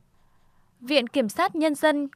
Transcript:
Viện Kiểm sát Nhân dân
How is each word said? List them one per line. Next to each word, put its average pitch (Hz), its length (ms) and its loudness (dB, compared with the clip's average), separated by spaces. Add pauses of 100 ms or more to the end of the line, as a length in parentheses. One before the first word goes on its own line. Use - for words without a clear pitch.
(800)
Viện 247 280 0
Kiểm 233 220 0
sát 359 260 -2
Nhân 302 200 0
dân 285 400 0